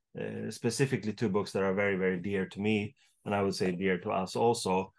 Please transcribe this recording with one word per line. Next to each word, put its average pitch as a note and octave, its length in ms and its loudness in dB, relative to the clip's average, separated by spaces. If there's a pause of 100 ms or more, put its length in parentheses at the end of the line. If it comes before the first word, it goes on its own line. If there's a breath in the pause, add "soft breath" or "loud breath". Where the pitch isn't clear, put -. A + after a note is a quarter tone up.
(200)
uh, G#2+ 300 -6
specifically A2+ 640 -2
two A2 160 -2
books G2 240 0
that G2 100 0
are F#2+ 120 2
very, G2+ 220 2
very F#2 220 2
dear F#2+ 280 -2
to - 140 -12
me, G#2 360 0 (280 soft breath)
and G#2 100 0
I G2+ 80 2
would G2 120 2
say F#2 180 0
dear F#2 260 2
to G#2 120 -4
us F#2 240 -2
also. A2+ 640 2